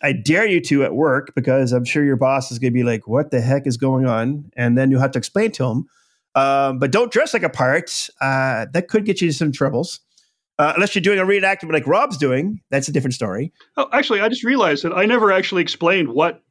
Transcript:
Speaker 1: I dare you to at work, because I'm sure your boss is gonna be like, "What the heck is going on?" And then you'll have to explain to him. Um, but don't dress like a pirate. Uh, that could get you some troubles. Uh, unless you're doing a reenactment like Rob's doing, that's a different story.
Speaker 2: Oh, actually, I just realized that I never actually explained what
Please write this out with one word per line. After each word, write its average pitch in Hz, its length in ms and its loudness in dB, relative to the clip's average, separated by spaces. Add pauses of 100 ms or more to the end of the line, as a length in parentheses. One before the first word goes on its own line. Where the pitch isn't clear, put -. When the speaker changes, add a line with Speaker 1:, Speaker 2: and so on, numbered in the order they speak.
Speaker 1:
I 143 100 0
dare 151 340 2
you 180 160 2
to 143 220 2
at 76 100 -2
work, 139 400 0
because 127 380 2
I'm 123 120 0
sure 147 180 -2
your 139 140 2
boss 131 340 0
is 120 80 -10
gonna 123 120 0
be 123 120 0
like, 117 240 -2
"What 127 240 -2
the 123 120 0
heck 135 240 0
is 123 100 -2
going 131 300 0
on?" 127 500 -2
And 120 220 2
then 135 120 4
you'll 131 120 4
have 135 100 2
to 127 60 -2
explain 214 340 -2
to - 140 -4
him. 123 200 -4 (480)
Um, 139 440 2
but 131 140 0
don't 233 200 2
dress 311 220 0
like 226 80 0
a - 80 0
pirate. 139 580 -2 (100)
Uh, 131 540 -2
that 175 160 -2
could 214 160 0
get 196 160 -2
you 170 120 0
some 147 200 -2
troubles. 151 480 -4 (580)
Uh, 151 160 2
unless 190 200 0
you're 196 80 0
doing 196 160 2
a 185 80 2
reenactment 190 460 0
like 143 140 0
Rob's 208 300 0
doing, 147 540 -2
that's 135 180 -2
a 151 40 -8
different 131 200 0
story. 113 400 -6 (240)
Speaker 2:
Oh, 285 160 0
actually, 233 300 0
I 220 80 2
just 254 120 -6
realized 214 420 2
that 170 100 -2
I 185 100 2
never 220 260 4
actually 190 300 0
explained 165 480 0
what 156 420 0